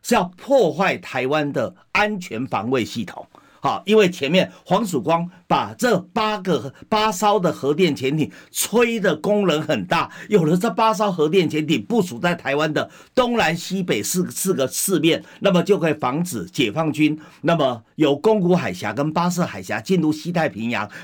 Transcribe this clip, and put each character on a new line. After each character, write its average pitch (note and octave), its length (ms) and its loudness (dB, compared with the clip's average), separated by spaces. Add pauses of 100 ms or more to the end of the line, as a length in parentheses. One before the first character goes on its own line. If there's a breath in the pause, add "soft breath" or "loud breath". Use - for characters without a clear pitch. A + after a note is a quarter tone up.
是 - 140 0
要 G3 80 4
破 G#3+ 480 2
坏 D#3 260 0
台 B2+ 300 -4
湾 D3 240 0
的 A2+ 240 -4 (160 soft breath)
安 G#3 280 0
全 B2+ 280 -8
防 A2 220 -4
卫 B2+ 140 0
系 A2 220 -6
统。 - 220 -14 (340 soft breath)
好， A#2 240 -2
因 G#3 120 4
为 G3 120 6
前 C#3 220 -4
面 F#3 180 2 (160 loud breath)
黄 G#3+ 200 0
曙 D#3+ 160 -2
光 E3 280 -2 (160 loud breath)
把 A#2+ 320 -2
这 A#3 220 2
八 G#3+ 380 -4
个， D3+ 360 -4 (140 loud breath)
八 G#3+ 240 2
艘 G#3 260 2
的 F3 140 2
核 C#3 220 -2
电 D#3+ 200 2
潜 C3 220 -2
艇 D3+ 160 0 (220 loud breath)
吹 A#3 440 0
的 F#3 200 0
功 G3+ 280 0
能 D#3 160 2
很 A#2+ 240 -2
大， E3+ 240 -2 (200 loud breath)
有 F#3 160 4
了 D#3 100 2
这 G#3 140 0
八 A3 240 2
艘 G3+ 180 0
核 D#3+ 160 0
电 E3 220 2
潜 D#3 180 -2
艇 C3 160 0
部 A#3 180 2
署 F3+ 180 -6
在 F3 140 0
台 C#3 220 -4
湾 D#3 180 0
的 C#3 160 -2 (240 loud breath)
东 B3 220 2
南 E3 180 2
西 F3+ 300 -4
北 D3 180 -2
四， F3+ 300 -2
四 F#3 220 -2
个 B2+ 120 0
四 E3+ 360 -2
面， D#3 200 2 (200 loud breath)
那 F#3+ 100 2
么 F3 100 4
就 F#3+ 160 2
可 D#3+ 120 0
以 D3 40 0
防 C#3+ 300 -2
止 G#2+ 220 -6
解 A2 260 0
放 D#3 220 -2
军， D3+ 260 2 (220 loud breath)
那 E3 120 0
么 B2+ 300 0 (120)
由 C#3+ 200 2
宫 A3 240 2
古 F3 160 4
海 B2 160 -2
峡 G#2 220 -6
跟 C#3+ 180 -2
巴 F3 180 0
士 F3 140 -2
海 G#2 180 -6
峡 G#2+ 200 -6
进 F#3 180 0
入 D#3 140 2
西 E3 180 -8
太 E3+ 160 0
平 A2+ 220 -6
洋， G#2 200 -2 (140 loud breath)